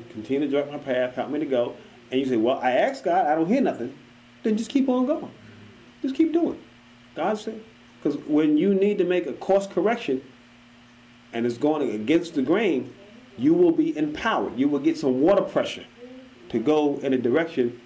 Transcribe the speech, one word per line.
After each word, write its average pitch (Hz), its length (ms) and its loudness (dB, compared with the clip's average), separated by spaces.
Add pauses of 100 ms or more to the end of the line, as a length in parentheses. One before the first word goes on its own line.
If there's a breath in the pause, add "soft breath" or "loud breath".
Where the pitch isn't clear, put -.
(100)
"Continue 135 360 -4
to 131 60 -4
direct 139 180 -2
my 147 80 -10
path, 127 360 -4
help 120 160 -6
me 151 80 -4
to 156 80 -4
go." 127 280 -2 (360 loud breath)
And 131 100 0
you 131 60 0
say, 127 100 0
"Well, 120 260 2
I 123 100 2
asked 226 320 0
God, 175 220 2
I 147 80 2
don't 160 120 0
hear 247 140 2
nothing." 135 360 -4 (460)
Then 214 140 0
just 226 140 -6
keep 269 180 0
on 254 180 0
going. 320 240 -4 (720 loud breath)
Just 269 120 -4
keep 311 180 2
doing 330 220 0
it. - 60 -16 (540)
God 196 240 -2
said, 220 220 -10 (420)
'cause 147 140 0 (100)
when 151 300 4
you 190 180 4
need 196 240 2
to 180 60 2
make 175 220 0
a 131 60 -6
course 196 340 0
correction 180 560 -2 (1080)
and 117 120 -2
it's 120 140 -2
going 147 320 0
against 113 440 0
the 139 80 0
grain, 156 520 0 (420)
you 143 180 4
will 170 180 6
be 156 240 0
empowered. 156 600 -2
You 135 120 2
will 147 100 0
get 156 180 0
some 131 240 0
water 185 220 4
pressure - 420 -4 (640)
to 120 100 -2
go 143 440 2
in 135 100 0
a 127 60 2
direction 123 680 0